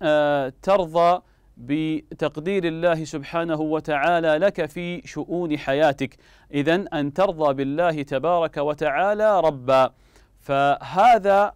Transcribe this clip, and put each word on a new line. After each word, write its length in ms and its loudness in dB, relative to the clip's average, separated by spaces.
آه، 500 0
ترضى 600 2
بتقدير 1080 -4
الله 400 -2
سبحانه 560 -6
وتعالى 760 0
لك 280 0
في 380 -10
شؤون 540 -6
حياتك. 580 0
إذن 340 0
أن 240 -4
ترضى 420 0
بالله 480 -2
تبارك 540 -2
وتعالى 840 0
ربا، 520 2
فهذا 1160 2